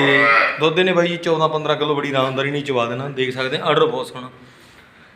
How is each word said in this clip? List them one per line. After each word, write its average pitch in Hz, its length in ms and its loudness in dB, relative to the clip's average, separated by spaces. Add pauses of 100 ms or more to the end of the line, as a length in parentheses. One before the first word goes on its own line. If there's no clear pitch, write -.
(600)
ਦੁੱਧ 156 200 2
ਇਹਨੇ 185 140 2
ਬਾਈ 175 140 4
ਜੀ 175 100 -4
ਚੌਦਾਂ 160 320 0
ਪੰਦਰਾਂ 151 260 -2
ਕਿਲੋ 147 200 -2
ਬੜੀ 143 160 -2
ਆਰਾਮਦਾਰੀ 135 400 0
ਨਾਲ 147 100 -4
ਚਵਾ 131 240 -2
ਦੇਣਾ। 123 240 -6
ਦੇਖ 127 240 -4
ਸਕਦੇ 131 240 -4
ਆ - 60 -8
ਆਰਡਰ 156 220 4
ਬਹੁਤ 131 220 -2
ਸੋਹਣਾ। 127 220 -14 (880)